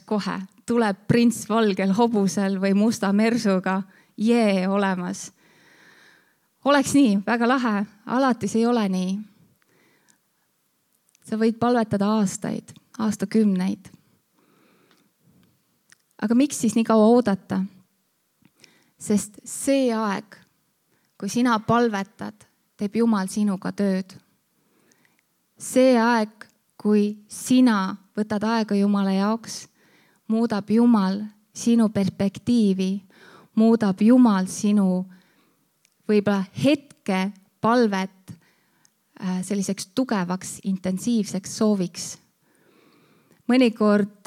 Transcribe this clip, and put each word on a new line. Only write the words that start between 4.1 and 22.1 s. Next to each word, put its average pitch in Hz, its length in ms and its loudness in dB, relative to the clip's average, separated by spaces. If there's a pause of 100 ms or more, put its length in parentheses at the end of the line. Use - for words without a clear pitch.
jee, 208 520 0
olemas. 190 640 -4 (1300)
Oleks 277 320 2
nii, 247 300 4
väga 233 220 -2
lahe, 233 380 -2 (200)
alati 247 420 -2
see 226 140 0
ei 233 60 2
ole 240 200 0
nii. 185 240 -4 (2250)
Sa 226 120 -8
võid 220 200 0
palvetada 220 480 0 (120)
aastaid, - 520 -6 (320)
aastakümneid. 208 840 -2 (2250)
Aga 220 160 0
miks 285 240 0
siis 226 140 0
nii 226 100 2
kaua 220 240 6
oodata? 202 480 0 (1400)
Sest - 480 -4
see 269 480 -2
aeg, 220 460 -4 (840)
kui 196 120 -8
sina 240 280 0
palvetad, 214 840 -2 (340)